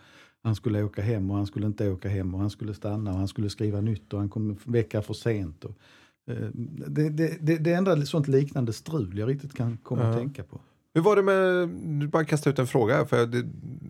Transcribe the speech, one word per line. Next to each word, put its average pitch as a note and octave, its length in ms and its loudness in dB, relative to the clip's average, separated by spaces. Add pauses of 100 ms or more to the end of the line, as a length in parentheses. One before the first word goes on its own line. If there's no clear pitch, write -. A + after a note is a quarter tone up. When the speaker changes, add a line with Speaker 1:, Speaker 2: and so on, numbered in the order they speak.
(440)
Speaker 1:
han A2 120 0
skulle G#2 280 0
åka G2+ 180 -4
hem G2+ 300 0
och G2+ 60 0
han G2+ 100 -2
skulle G#2 200 -4
inte G#2 240 -2
åka F#2 180 -4
hem F#2 240 -2
och F#2 80 -4
han G2+ 80 0
skulle G#2 240 -8
stanna G#2 380 -4
och F#2 60 -2
han G2 100 0
skulle G#2 220 -4
skriva G2+ 320 -2
nytt G#2+ 320 -4
och G2+ 60 -2
han G2+ 100 -2
kom A2 200 -4
en G2+ 80 -6 (140)
vecka A2+ 300 0
för G#2+ 120 -6
sent. G2+ 520 -4
Och, G#2 120 -14 (540)
eh, A2 160 -6 (400)
det, D3+ 220 0
det, D#3 320 0
det, D#3+ 160 2
det D#3+ 160 2
enda F3 320 4
sånt C#3+ 220 0
liknande C3+ 460 2
strul G#2 440 -6
jag G#2+ 120 -2
riktigt C#3 240 -4
kan A#2 240 -2
komma A#2+ 260 -2
Speaker 2:
Ja. A2+ 60 4
Speaker 1:
att A2+ 80 2
tänka B2 260 -6
på. - 180 -18 (320)
Speaker 2:
Hur D#3+ 80 4
var G3+ 140 6
det G3+ 60 6
med, F#3 480 4 (300)
du D3 80 0
bara D#3+ 180 2
kasta D3 240 2
ut C#3 100 2
en B2+ 80 2
fråga A#2+ 280 4
här, D3+ 100 4
för A#2+ 200 4
det, A#2+ 120 -2 (520)